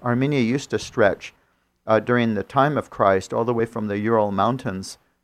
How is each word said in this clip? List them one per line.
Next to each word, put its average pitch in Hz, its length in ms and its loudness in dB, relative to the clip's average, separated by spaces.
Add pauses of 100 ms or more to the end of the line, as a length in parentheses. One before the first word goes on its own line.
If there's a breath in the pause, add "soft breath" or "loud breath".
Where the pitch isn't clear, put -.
Armenia 131 380 0
used 120 280 -2
to 110 100 -2
stretch, - 540 0 (520)
uh, 110 140 4
during 117 360 0
the 98 80 -2
time 139 340 0
of 104 120 -4
Christ 98 440 2
all 117 120 0
the 123 80 0
way 117 120 -2
from 113 220 -6
the 101 100 -4
Ural 107 340 0
Mountains 98 640 -4 (260)